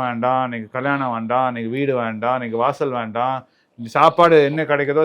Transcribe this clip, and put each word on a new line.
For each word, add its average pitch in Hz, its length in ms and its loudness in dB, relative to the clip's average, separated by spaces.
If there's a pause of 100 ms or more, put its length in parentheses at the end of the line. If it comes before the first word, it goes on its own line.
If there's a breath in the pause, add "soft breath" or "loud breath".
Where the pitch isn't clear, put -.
வேண்டாம், 123 440 0
நீங்க 113 160 -8
கல்யாணம் 131 460 -4
வேண்டாம், 120 420 -2
நீங்க 113 140 -8
வீடு 135 260 -2
வேண்டாம், 117 460 -2
நீங்க 117 160 -6
வாசல் 135 440 -2
வேண்டாம், 120 460 -4 (320)
இந்த 117 120 -12
சாப்பாடு 160 540 6
என்ன 151 180 0
கிடைக்குதோ 143 420 0